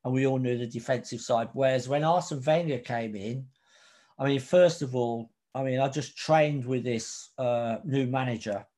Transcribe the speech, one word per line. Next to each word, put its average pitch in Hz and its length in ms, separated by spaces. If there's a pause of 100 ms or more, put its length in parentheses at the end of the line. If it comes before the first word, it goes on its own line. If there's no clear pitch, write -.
and 127 100
we 135 120
all 131 140
knew 123 180
the 120 100
defensive 120 540
side. 113 320
Whereas 131 340
when 147 160
Arsene 165 400
Wenger 156 360
came 117 360
in, 120 300 (720)
I 135 80
mean, 139 140
first 175 420
of 127 140
all, 117 360 (220)
I 135 100
mean, 131 160
I 135 100
just 139 280
trained 151 480
with 127 180
this, 117 540
uh, 117 460
new 135 240
manager 117 580 (120)